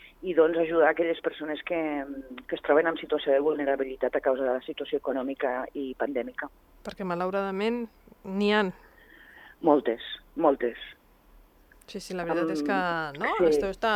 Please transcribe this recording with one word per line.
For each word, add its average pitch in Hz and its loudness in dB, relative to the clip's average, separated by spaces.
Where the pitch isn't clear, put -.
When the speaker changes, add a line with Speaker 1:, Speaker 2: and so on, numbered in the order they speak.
Speaker 1:
i, 180 -2
doncs, 160 6
ajudar 165 4
aquelles 165 0
persones 156 -6
que, 175 -4
que 170 -6
es - -12
troben 160 4
en 156 -4
situació 151 -2
de 135 6
vulnerabilitat 139 0
a - -4
causa 135 0
de 127 0
la - -12
situació 147 -4
econòmica 131 -4
i 135 -6
pandèmica. 127 -6
Speaker 2:
Perquè, 202 -10
malauradament, 196 -2
n'hi 202 0
han. 208 2
Speaker 1:
Moltes, 139 4
moltes. 135 2
Speaker 2:
Sí, 196 -12
sí, - -12
la 180 -4
veritat 165 2
Speaker 1:
Em, 160 -2
Speaker 2:
és 151 -2
que, 190 0
no? 220 -2
Speaker 1:
sí, 359 6
Speaker 2:
Esto 151 4
està 220 0